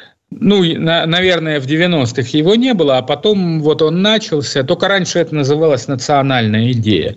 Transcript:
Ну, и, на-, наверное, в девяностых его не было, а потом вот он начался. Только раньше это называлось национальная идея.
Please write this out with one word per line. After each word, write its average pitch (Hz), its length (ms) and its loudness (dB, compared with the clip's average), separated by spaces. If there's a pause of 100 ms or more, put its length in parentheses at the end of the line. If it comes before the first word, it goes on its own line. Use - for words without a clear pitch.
(320)
Ну, 196 300 2
и, 165 140 0
на-, 165 300 0
наверное, 165 520 0
в 131 80 -6
девяностых 151 680 0
его 160 200 2
не 247 180 2
было, 143 260 2
а 123 40 -2
потом 170 600 -2
вот 151 200 2
он 160 180 0
начался. 190 600 -2
Только - 240 0
раньше 196 320 -2
это - 160 -2
называлось 147 540 0
национальная 127 840 0
идея. 107 460 0